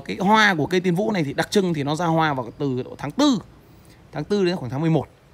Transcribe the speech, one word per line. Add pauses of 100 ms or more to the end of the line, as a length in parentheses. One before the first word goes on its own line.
cái
hoa
của
cây
tiên
vũ
này
thì
đặc
trưng
thì
nó
ra
hoa
vào
từ
độ
tháng
tư, (720)
tháng
tư
đến
khoảng
tháng
mười
một. (260)